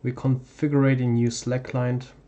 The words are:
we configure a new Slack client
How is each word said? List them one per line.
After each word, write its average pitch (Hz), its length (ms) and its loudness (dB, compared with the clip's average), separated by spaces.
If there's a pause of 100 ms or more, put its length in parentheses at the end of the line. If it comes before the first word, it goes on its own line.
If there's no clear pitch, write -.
we 127 100 -4
configure 135 800 0
a 127 140 0
new 120 240 2
Slack 123 340 -4
client 127 480 -4 (160)